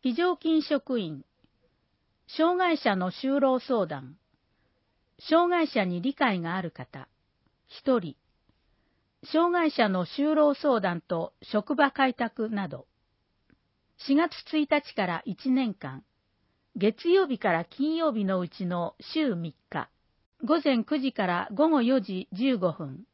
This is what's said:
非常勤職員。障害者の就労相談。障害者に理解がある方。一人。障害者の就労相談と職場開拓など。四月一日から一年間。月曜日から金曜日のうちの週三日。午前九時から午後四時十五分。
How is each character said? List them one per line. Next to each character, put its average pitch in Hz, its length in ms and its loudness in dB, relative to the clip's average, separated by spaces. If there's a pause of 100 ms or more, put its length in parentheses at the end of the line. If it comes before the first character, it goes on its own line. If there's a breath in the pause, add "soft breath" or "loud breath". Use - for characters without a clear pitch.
非 247 140 -2
常 349 220 0
勤 320 240 2
職 262 380 -2
員。 156 240 -8 (1040)
障 339 300 2
害 349 200 2
者 202 180 0
の 180 160 -2
就 269 280 -2
労 262 200 2
相 226 260 -2
談。 143 320 -12 (1000)
障 349 300 4
害 339 180 2
者 208 180 -2
に 175 160 -4
理 269 140 -4
解 220 240 0
が 165 160 -4
あ 190 60 -4
る 170 100 -8
方。 131 360 -16 (600)
一 254 320 0
人。 165 160 -8 (1080)
障 339 300 2
害 330 180 2
者 226 160 2
の 185 180 0
就 294 280 0
労 294 220 4
相 247 260 0
談 175 200 -2
と 170 320 -4 (100)
職 214 320 -2
場 277 160 4
開 262 220 2
拓 226 360 -6
な 202 180 -4
ど。 147 200 -14 (1080)
四 - 180 0
月 320 180 2 (120)
一 302 220 -2
日 294 280 -2
か 202 100 0
ら 175 200 -4
一 247 260 -4
年 254 220 2
間。 131 300 -12 (720)
月 214 340 0
曜 370 180 6
日 254 100 -2
か 196 140 0
ら 165 140 0
金 302 300 -2
曜 330 160 2
日 214 140 0
の 190 140 0
う 180 100 -4
ち - 160 -8
の 175 340 -4
週 285 360 -2
三 165 200 -6 (140)
日。 - 200 -6 (540)
午 302 200 2
前 254 200 2
九 302 160 -2
時 262 140 -2
か 190 140 -2
ら 175 260 -2
午 294 160 4
後 294 120 4
四 247 200 4
時 190 320 -6
十 240 240 0
五 175 140 2
分。 151 420 -10